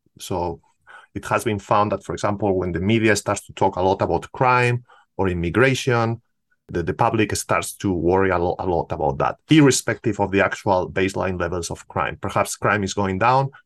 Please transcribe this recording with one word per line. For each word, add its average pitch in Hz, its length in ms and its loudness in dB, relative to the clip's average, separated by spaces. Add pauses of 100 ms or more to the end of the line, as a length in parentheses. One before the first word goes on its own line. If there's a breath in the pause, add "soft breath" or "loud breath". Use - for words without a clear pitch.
(200)
So 87 420 -6 (540 loud breath)
it 98 100 -10
has 107 180 -2
been 107 140 -2
found 107 360 0
that, 98 100 -8
for 82 100 -10
example, 101 420 -2
when 90 180 -2
the 85 60 -4
media 110 360 2
starts 101 320 -4
to - 60 -20
talk 95 220 0
a 90 60 -4
lot 95 220 2
about 82 300 -2
crime 123 500 2 (340 soft breath)
or 95 120 0
immigration, 117 920 0 (460)
the, 87 160 -4
the 82 100 -4
public 110 420 0
starts - 420 -2
to 101 140 -2
worry 90 380 2
a 90 80 2
lo-, 87 220 -2
a 90 80 -4
lot 82 240 -2
about 73 260 -2
that, - 200 -2 (120)
irrespective 117 680 4
of 95 120 -2
the 95 100 4
actual 92 500 0
baseline 95 480 -2
levels 85 320 -4
of - 160 -14
crime. 69 340 -4
Perhaps 101 360 -2
crime 104 260 0
is 95 100 -4
going 95 240 -2
down, 127 320 2 (160 loud breath)